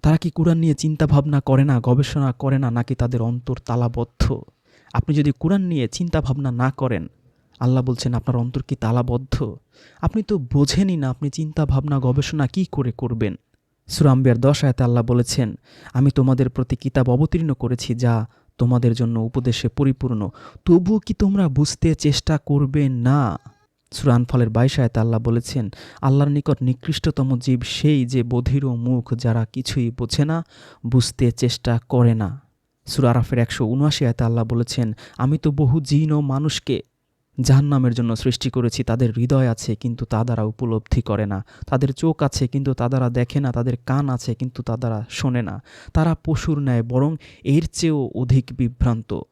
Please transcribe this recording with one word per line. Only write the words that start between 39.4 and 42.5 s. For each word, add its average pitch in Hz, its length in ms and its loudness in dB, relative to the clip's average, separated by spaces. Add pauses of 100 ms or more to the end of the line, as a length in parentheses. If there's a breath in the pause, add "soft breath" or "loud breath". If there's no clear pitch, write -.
আছে 113 260 -4
কিন্তু 117 300 -6
তা 113 180 -2
দ্বারা 113 200 -2
উপলব্ধি 110 580 -2
করে 104 240 -2
না, 101 200 -6 (220 loud breath)
তাদের 135 240 0
চোখ 160 320 -2
আছে 139 240 -2
কিন্তু 135 260 -2